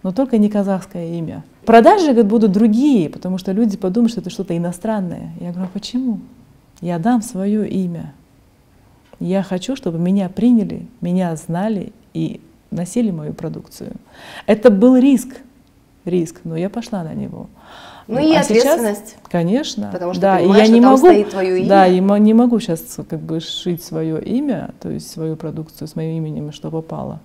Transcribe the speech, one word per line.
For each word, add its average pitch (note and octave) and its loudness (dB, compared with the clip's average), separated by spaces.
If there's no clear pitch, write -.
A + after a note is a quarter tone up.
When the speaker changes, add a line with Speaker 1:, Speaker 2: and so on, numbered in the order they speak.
Speaker 1:
но F#3 -4
только C4 0
не G#3 4
казахское F#3+ -4
имя?» D#3 -10
Продажи, D#4 6
говорит, A#3 4
будут G#3+ 2
другие, A3 2
потому F3+ -8
что F#3+ -6
люди G3+ 0
подумают, A3+ 0
что F#3+ -8
это F3+ -10
что-то F3+ -6
иностранное. E3+ -6
Я F3 -10
говорю: F3+ -8
«А F3+ -10
почему? A#3+ -6
Я F3 -6
дам A3+ 0
свое G3+ -4
имя. E3+ -6
Я F3+ -2
хочу, F#3+ -6
чтобы E3 -6
меня F#3 0
приняли, G3+ 0
меня F3 -2
знали F#3 -6
и E3 -6
носили F#3+ -4
мою D#3 -10
продукцию». - -14
Это A3+ 4
был A#3 6
риск, B3+ 4
риск, F3 -4
но D#3+ -8
я F3 -4
пошла G#3 -8
на D#3 -10
него. - -12
Speaker 2:
Ну A3 -2
Speaker 1:
Ну, - 0
Speaker 2:
и D#4 4
Speaker 1:
а D#4 4
сейчас - -2
Speaker 2:
ответственность. G#3+ -4
Speaker 1:
Конечно, G#3 -2
Speaker 2:
Потому F3 -6
что F3+ -4
Speaker 1:
да, F#3+ 4
Speaker 2:
ты - 2
Speaker 1:
и E3+ 4
Speaker 2:
понимаешь, G3 8
Speaker 1:
я - 6
Speaker 2:
что A3+ 6
Speaker 1:
не A#3 8
Speaker 2:
там B3+ 8
Speaker 1:
могу, C4+ 6
Speaker 2:
стоит G#3 6
твое F#3 -2
Speaker 1:
да, F#3+ 6
Speaker 2:
имя. F#3 4
Speaker 1:
и F#3 2
мо-, G3 2
не G#3+ 6
могу A#3+ 4
щас, E3 -4
как D#3 -8
бы, D#3+ -6
сшить E3+ -8
свое D#3+ -6
имя, A#3+ -4
то F3+ -10
есть D#3 -10
свою D#3+ -8
продукцию D#3 -12
с D#3 -16
моим D#3+ -6
именем, D3+ -8
что D#3 -12
попало. D#3+ -10